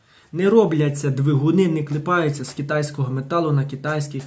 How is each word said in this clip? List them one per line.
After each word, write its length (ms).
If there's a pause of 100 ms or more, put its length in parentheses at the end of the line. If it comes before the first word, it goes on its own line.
(320)
Не 180
робляться 600
двигуни, 580
не 160
клепаються 600
з 80
китайського 600
металу 380
на 140
китайських 600